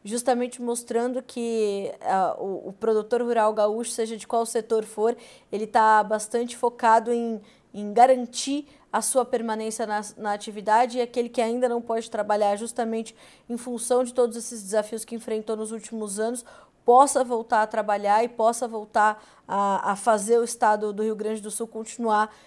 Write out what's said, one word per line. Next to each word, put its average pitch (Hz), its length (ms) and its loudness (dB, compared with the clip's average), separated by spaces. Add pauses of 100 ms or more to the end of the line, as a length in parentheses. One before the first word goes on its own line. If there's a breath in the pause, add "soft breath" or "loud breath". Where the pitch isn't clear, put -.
justamente 240 560 -2
mostrando 240 640 -4
que, 220 680 -2 (120)
ah, 180 360 0
o, 190 300 -6
o 196 60 -10
produtor 220 480 0
rural 226 320 2
gaúcho, 214 380 0
seja 226 220 -4
de 208 120 -12
qual 233 180 0
setor 220 400 -2
for, 226 320 0 (340 loud breath)
ele 208 160 -4
tá 214 380 6
bastante 220 500 -4
focado 233 560 2
em, 233 300 -2 (320 soft breath)
em 208 220 -8
garantir 254 720 4 (260 loud breath)
a 220 100 0
sua 247 220 2
permanência 220 640 -4
na, 214 160 -4 (140)
na 208 180 -4
atividade 214 640 0
e - 20 2
aquele 240 280 -2
que 240 120 -2
ainda 240 280 0
não 240 140 -2
pode 226 260 -4
trabalhar 208 480 0
justamente 226 600 -6 (320 loud breath)
em 240 80 -6
função 247 480 -2
de 240 100 -8
todos 233 220 2
esses 226 260 -12
desafios 214 420 -4
que 233 120 -10
enfrentou 220 400 -6
nos 220 160 -8
últimos 214 480 -8
anos, 240 240 -4 (400 loud breath)
possa 262 400 6
voltar 226 380 0
a 220 40 0
trabalhar 208 560 0
e 240 60 -2
possa 233 400 0
voltar 214 520 0 (280 loud breath)
a, 196 440 0
a 190 40 -2
fazer 220 420 2
o 233 60 2
estado 214 480 0
do 208 100 -6
Rio 220 140 -2
Grande 214 240 -6
do 208 100 -12
Sul 220 160 -6
continuar 220 640 -2 (140 loud breath)